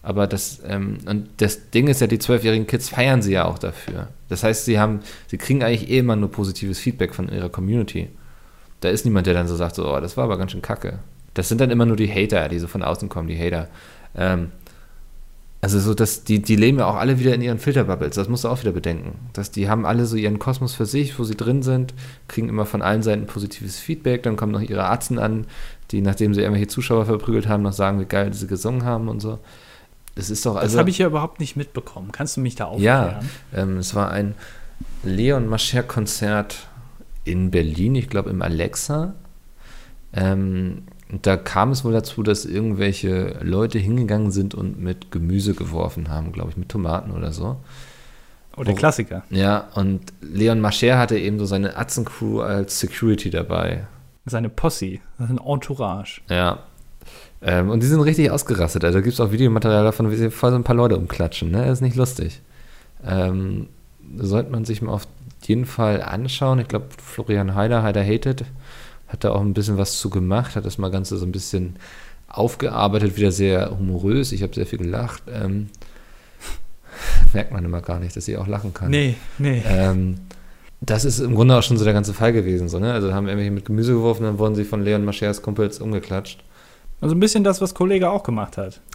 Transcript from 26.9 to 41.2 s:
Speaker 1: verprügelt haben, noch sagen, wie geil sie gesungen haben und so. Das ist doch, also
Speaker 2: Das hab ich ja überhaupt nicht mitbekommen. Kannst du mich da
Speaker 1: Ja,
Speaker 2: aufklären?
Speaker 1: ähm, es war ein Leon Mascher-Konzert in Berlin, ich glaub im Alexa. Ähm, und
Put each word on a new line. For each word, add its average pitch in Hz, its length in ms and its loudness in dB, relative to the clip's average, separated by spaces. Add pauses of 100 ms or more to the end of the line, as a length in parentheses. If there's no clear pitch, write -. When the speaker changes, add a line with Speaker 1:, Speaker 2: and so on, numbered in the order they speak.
Speaker 1:
verprügelt 107 420 0
haben, 104 160 2
noch 98 100 0
sagen, 98 260 0
wie 95 60 -2
geil 98 260 0
sie 101 140 -6
gesungen 113 400 -2
haben 113 220 -2
und 110 140 -6
so. 110 180 -8 (760)
Das 95 160 -8
ist 107 160 -4
doch, 110 100 0
also 104 200 0
Speaker 2:
Das 120 40 6
hab 175 80 6
ich 185 120 0
ja 185 80 4
überhaupt 151 320 -2
nicht 147 180 -4
mitbekommen. 123 540 -10
Kannst - 260 -6
du 135 40 -2
mich 123 140 -2
da 85 220 -6
Speaker 1:
Ja, 117 300 6
Speaker 2:
aufklären? 104 220 -4 (260)
Speaker 1:
ähm, 95 220 0
es 90 180 -4
war 101 160 0
ein 104 240 -2 (680)
Leon 113 440 2
Mascher-Konzert 110 1200 -2 (560)
in 90 260 0
Berlin, 87 460 2
ich 120 120 -2
glaub 98 200 -2
im 92 160 -2
Alexa. 147 720 -2 (960)
Ähm, 95 720 0 (280)
und 101 160 -2